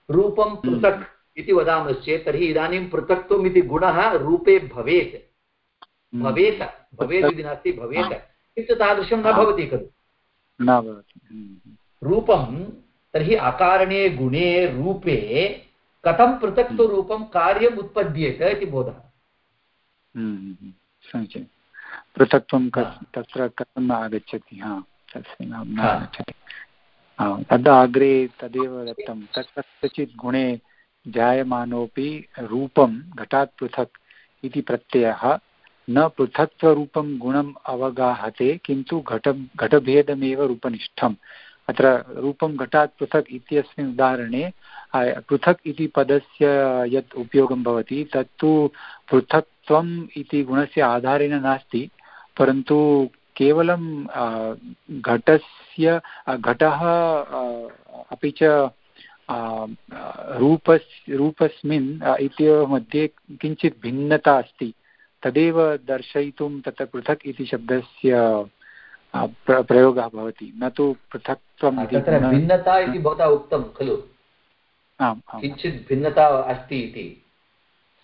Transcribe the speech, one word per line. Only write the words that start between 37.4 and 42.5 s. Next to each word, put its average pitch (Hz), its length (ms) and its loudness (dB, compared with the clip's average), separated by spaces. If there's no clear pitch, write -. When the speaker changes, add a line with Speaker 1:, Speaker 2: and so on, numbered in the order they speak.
Speaker 2:
अवगाहते, 127 1000 -2
किन्तु 139 360 -4
घट-, 135 560 -4
घटभेदमेव 135 880 2
रूपनिष्ठम्। 120 720 -4
अत्र 127 400 4
रूपं 139 480 -6